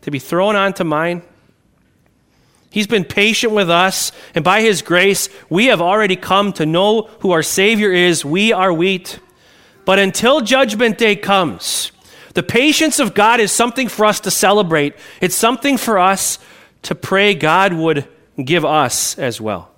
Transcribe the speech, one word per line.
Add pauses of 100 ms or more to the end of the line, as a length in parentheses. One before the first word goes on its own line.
to
be
thrown
onto
mine. (1500)
He's
been
patient
with
us, (220)
and
by
his
grace, (220)
we
have
already
come
to
know (160)
who
our
Savior
is.
We
are
wheat. (680)
But
until
judgment
day
comes, (420)
the
patience
of
God
is
something
for
us
to
celebrate. (260)
It's
something
for
us (420)
to
pray
God
would (360)
give
us
as
well.